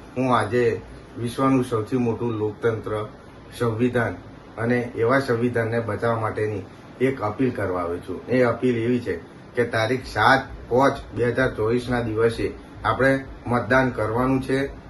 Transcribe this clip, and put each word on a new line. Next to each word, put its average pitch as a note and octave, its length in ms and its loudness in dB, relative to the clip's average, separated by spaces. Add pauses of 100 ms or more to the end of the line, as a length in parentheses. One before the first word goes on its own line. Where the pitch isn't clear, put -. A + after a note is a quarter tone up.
(180)
હું B2+ 200 2
આજે A2 440 2 (360)
વિશ્વનું C3 460 2
સૌથી A#2 340 -2
મોટું A#2 400 0
લોકતંત્ર G#2+ 680 -2 (520)
સંવિધાન A#2 580 0 (420)
અને A#2+ 380 0
એવા A#2+ 240 4
સંવિધાનને A#2 600 0
બચાવવા A2+ 400 -2
માટેની G#2+ 420 -2 (400)
એક C3 200 0
અપીલ G#2+ 300 0
કરવા F2+ 300 -2
આવ્યો E2+ 160 -4
છું. F2 320 -10
એ B2+ 140 4
અપીલ A#2+ 340 2
એવી A#2+ 220 2
છે - 160 -4 (400)
કે B2 80 2
તારીખ A2+ 420 0
સાત A#2+ 340 6 (300)
પાંચ B2+ 280 4 (180)
બે A#2 100 2
હજાર B2 300 2
ચોવીસના A#2+ 460 0
દિવસે A2 520 0 (320)
આપણે C3+ 400 2 (220)
મતદાન B2 420 2
કરવાનું A#2 520 0
છે C3+ 240 0 (240)